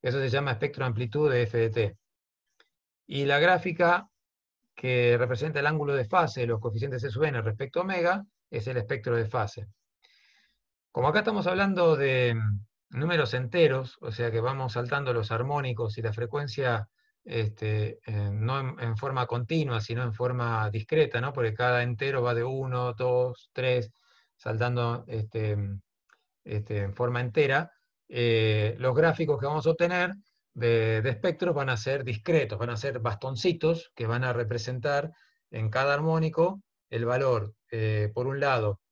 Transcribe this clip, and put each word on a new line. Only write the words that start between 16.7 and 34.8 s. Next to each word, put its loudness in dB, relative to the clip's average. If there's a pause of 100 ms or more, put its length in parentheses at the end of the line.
este, -2
eh, -2
no -2
en, -6
en -2
forma -2
continua, -2
sino -4
en -4
forma 0
discreta, 0
¿no? -4
Porque 0
cada 2
entero -2
va 2
de 0
uno, -4
dos, 0
tres, 0 (460)
saltando, -2
este, -2
mm, -4 (600)
este, -4
en -4
forma -2
entera. 2 (360)
Eh, 2
los 0
gráficos 2
que -2
vamos -2
a 4
obtener 0 (400)
de, 2
de 0
espectros 0
van -2
a 0
ser -2
discretos, 0
van -2
a -4
ser -4
bastoncitos -2
que -6
van 0
a 0
representar -2 (380)